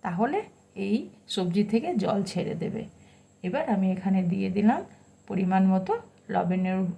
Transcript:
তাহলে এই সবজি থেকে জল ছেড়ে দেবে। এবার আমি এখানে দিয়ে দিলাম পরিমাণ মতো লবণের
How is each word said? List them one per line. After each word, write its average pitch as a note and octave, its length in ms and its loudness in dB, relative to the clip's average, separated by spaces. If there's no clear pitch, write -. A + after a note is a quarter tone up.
তাহলে A3 360 0
এই G3+ 100 2
সবজি F3+ 340 0
থেকে A#3 160 2
জল G3 160 0
ছেড়ে - 320 -4
দেবে। - 200 -6
এবার A#3+ 220 -2
আমি F#3+ 200 2
এখানে F#3+ 260 0
দিয়ে G3 180 -2
দিলাম G#3 300 2
পরিমাণ F#3 340 2
মতো F#3+ 200 0
লবণের F#3 440 0